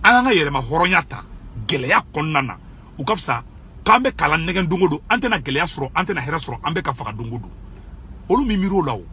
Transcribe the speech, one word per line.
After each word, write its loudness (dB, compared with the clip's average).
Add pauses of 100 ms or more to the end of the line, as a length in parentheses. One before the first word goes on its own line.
An 8
ka 4
yɛrɛma 2
hɔrɔnya 2
ta. -12 (420)
Gɛlɛya 2 (120)
kɔnɔna 0
na. -8 (400)
U -6
ka 2
fisa -4 (400)
k'an 6
bɛ 0
kalan 2
nɛgɛn 0
don 2
o 6
don. 0
An 2
tɛna 0
gɛlɛya 0
sɔrɔ, -6
an 0
tɛna -2
hɛrɛ -4
sɔrɔ, -8
an -2
bɛ -2
ka -4
faga -8
don -8
o -6
don. -14 (800)
Olu 4
min 2
miir'o 2
la 0
o. -10